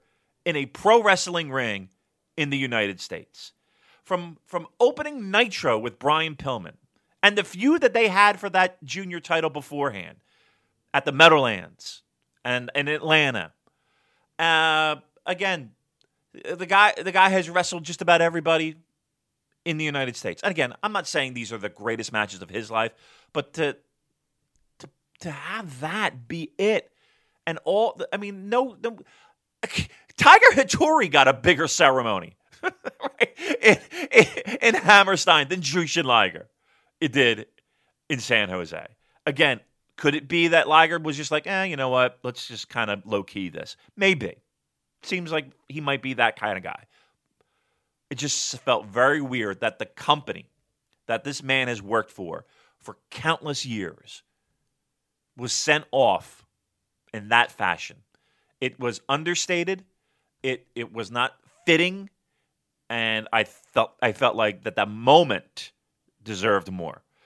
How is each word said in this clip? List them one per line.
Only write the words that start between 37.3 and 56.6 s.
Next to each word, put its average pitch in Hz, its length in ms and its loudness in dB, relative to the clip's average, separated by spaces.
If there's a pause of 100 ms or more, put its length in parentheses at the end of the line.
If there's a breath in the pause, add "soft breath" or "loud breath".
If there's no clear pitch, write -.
in 135 120 -6
San 107 280 0
Jose. 85 380 -10 (400)
Again, 139 340 0 (360)
could 147 180 2
it 147 140 -8
be 170 200 2
that 165 200 2
Liger 160 320 4
was 151 160 -6
just 147 160 -8
like, 151 160 -2
"Eh, 190 160 -2
you 175 120 -6
know 131 120 -2
what? 127 340 2
Let's 123 240 -10
just 117 220 -14
kinda 104 360 -4
low-key 101 440 -6
this." - 280 -16 (200)
Maybe. 185 400 -2 (640)
Seems 175 300 -8
like 156 180 -6 (180)
he 147 120 -12
might 139 200 -4
be 131 140 -8
that 117 240 0
kind 107 180 -4
of 95 60 -10
guy. - 220 -16 (1200)
It 135 80 -12
just 139 420 -6
felt 117 280 -2
very 127 340 2
weird 120 400 -6
that 113 200 -4
the 113 60 -8
company 123 600 -4 (580)
that 117 180 -4
this 139 180 -10
man 135 240 0
has 117 160 -6
worked 107 300 -4
for, 82 320 -12 (340)
for - 180 -20 (140)
countless 151 560 -4
years, 104 560 -10 (1120)
was 120 160 -10
sent 151 380 0
off 117 560 -2 (640)